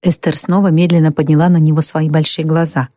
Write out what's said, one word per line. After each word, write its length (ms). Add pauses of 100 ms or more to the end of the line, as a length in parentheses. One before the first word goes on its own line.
Эстер 320
снова 320
медленно 440
подняла 380
на 80
него 240
свои 280
большие 360
глаза. 520